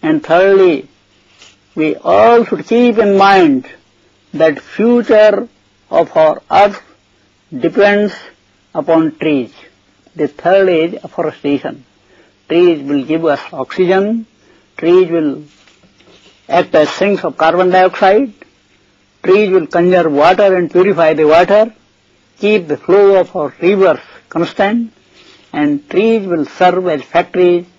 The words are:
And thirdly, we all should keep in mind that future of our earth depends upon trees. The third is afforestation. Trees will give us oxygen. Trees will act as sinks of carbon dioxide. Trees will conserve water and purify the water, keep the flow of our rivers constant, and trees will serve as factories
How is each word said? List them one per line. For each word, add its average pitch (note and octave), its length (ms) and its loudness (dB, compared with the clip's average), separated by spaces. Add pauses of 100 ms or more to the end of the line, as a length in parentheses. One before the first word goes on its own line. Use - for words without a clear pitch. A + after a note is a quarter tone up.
And D#3 200 -2
thirdly, F#3 640 2 (840)
we D#3 220 -4
all A3 480 2
should - 220 -8
keep A#3 320 0
in G3+ 180 0
mind F#3 520 2 (640)
that D#3 260 0
future G#3+ 880 0 (420)
of E3 260 -2
our D#3 340 0
earth G3+ 320 2 (760)
depends G3+ 580 0 (600)
upon D#3+ 440 -2
trees. C#3 340 -4 (640)
The D3+ 120 -4
third F#3+ 400 0
is E3+ 360 -4
afforestation. D3 800 -8 (640)
Trees E3+ 340 0
will C#3 220 -4
give E3 200 -6
us C#3+ 160 -2 (120)
oxygen. F#3+ 760 -4 (500)
Trees F3 340 0
will D#3 340 -4 (1040)
act - 260 -2
as D3+ 160 2
sinks G3 340 -4
of D#3+ 120 -6
carbon F3 340 0
dioxide. G3+ 640 0 (920)
Trees G3 280 0
will F3+ 160 0
conserve F3 460 0
water F3+ 440 2
and F3 140 -4
purify E3+ 440 0
the D3+ 120 0
water, F#3+ 460 2 (680)
keep G3+ 280 -2
the D3 100 -6
flow G3 440 2
of - 160 -6
our D3 240 -6
rivers F#3 400 0 (280)
constant, G#3 640 -4 (600)
and D3 360 -4
trees G#3+ 380 -2
will E3+ 180 -4
serve F3+ 440 0
as D3 140 -4
factories F3 640 -2 (120)